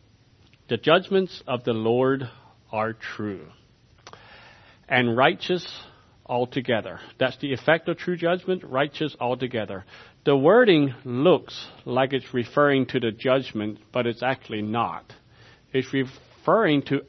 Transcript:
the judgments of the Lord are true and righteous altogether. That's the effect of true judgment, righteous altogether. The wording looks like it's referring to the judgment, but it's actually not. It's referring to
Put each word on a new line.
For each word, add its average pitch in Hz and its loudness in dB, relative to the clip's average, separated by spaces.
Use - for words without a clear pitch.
the 117 0
judgments 185 0
of 123 -4
the 120 0
Lord 123 0
are 110 -4
true 101 -10
and 123 2
righteous 165 0
altogether. 120 -4
That's 127 -2
the 139 -6
effect 156 0
of 165 -2
true 180 -6
judgment, 180 -2
righteous 143 -4
altogether. 120 -4
The 143 6
wording 156 6
looks 135 0
like 131 0
it's 127 -6
referring 135 2
to 131 -2
the 120 -2
judgment, 113 -2
but 123 -2
it's 117 -6
actually 120 -4
not. 107 -6
It's 131 -4
referring 147 0
to 139 -2